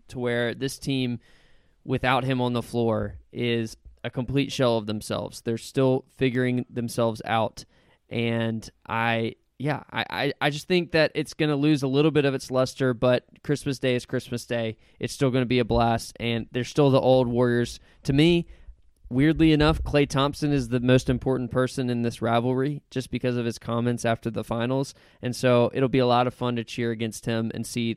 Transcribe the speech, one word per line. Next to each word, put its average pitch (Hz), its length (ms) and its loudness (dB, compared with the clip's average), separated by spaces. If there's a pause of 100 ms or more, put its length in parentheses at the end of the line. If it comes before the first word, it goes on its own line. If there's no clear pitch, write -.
to - 120 -14
where 120 340 -2
this 135 240 -6
team 127 400 -4 (640)
without 127 400 0
him 131 160 0
on 123 120 0
the 117 100 0
floor 110 540 -2 (160)
is 117 440 -4 (280)
a 120 60 -8
complete 131 420 -2
shell 120 240 2
of 107 100 -4
themselves. 104 540 -6
They're 113 180 -4
still 131 460 0 (140)
figuring 123 520 0
themselves 117 540 -2
out. 110 400 -2 (460)
And 117 580 -2 (180)
I, 113 500 -2 (220)
yeah, 135 320 -4
I, 113 200 -2
I, 127 220 -2 (100)
I 147 80 2
just 143 180 -8
think 175 240 0
that 156 220 4
it's - 200 -4
gonna 151 220 0
lose 143 260 4
a 139 60 0
little 143 220 4
bit 139 160 4
of 135 80 0
its - 160 -8
luster, 131 420 2
but 123 320 2 (180)
Christmas 143 360 -2
Day 127 180 0
is 123 80 -4
Christmas - 400 -6
Day. 113 320 -4 (240)
It's - 140 -6
still 135 160 2
gonna 127 160 2
be 123 120 2
a 120 60 4
blast, 117 560 0
and 117 320 -4
they're 123 120 -4
still 143 260 4
the 131 100 4
old 131 260 4
Warriors. 120 540 0 (240)
To 139 80 0
me, 170 340 4 (600)
weirdly 151 440 4
enough, 151 300 4
Klay 147 260 2
Thompson 143 440 0
is 131 160 0
the 123 120 -2
most 127 280 4
important 127 420 -2
person 127 400 -2
in 120 120 -2
this 117 180 -4
rivalry 127 720 0
just - 200 -6
because 123 260 -2
of 120 80 -2
his 117 140 -4
comments 117 460 -2
after 113 260 -2
the 110 140 -4
finals. 127 500 -4 (280)
And 123 120 -4
so 120 380 4
it'll 135 160 0
be 131 120 2
a 123 60 4
lot 123 200 4
of 123 80 -4
fun 123 220 -4
to 117 80 -4
cheer 117 260 -4
against 113 360 -6
him 113 280 -2
and 117 120 -6
see 117 300 -2